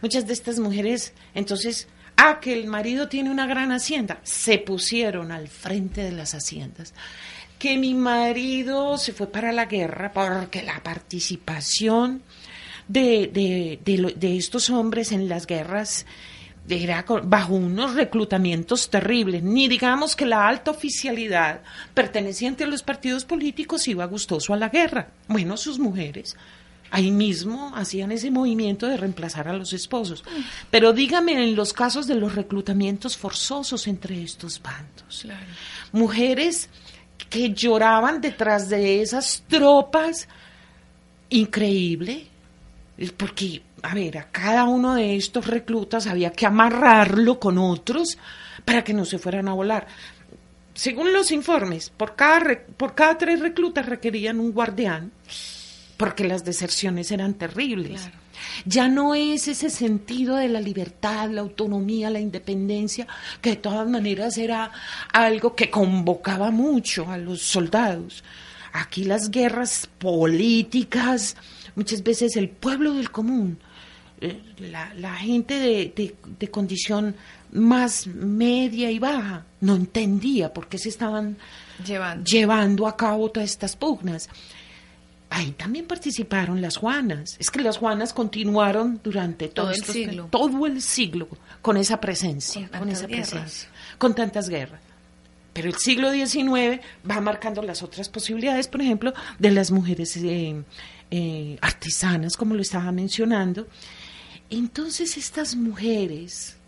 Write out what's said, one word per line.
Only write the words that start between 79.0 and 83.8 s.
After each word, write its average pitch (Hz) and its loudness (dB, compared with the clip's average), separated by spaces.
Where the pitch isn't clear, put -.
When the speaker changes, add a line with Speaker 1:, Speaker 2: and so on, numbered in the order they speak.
Speaker 1:
no 196 6
entendía 202 0
por 165 -12
qué 190 -10
se 220 -6
estaban 214 -4
Speaker 2:
Llevando. 185 -4
Speaker 1:
llevando 214 6
a 214 -2
cabo 220 2
todas 214 -2
estas - -6
pugnas. 185 -2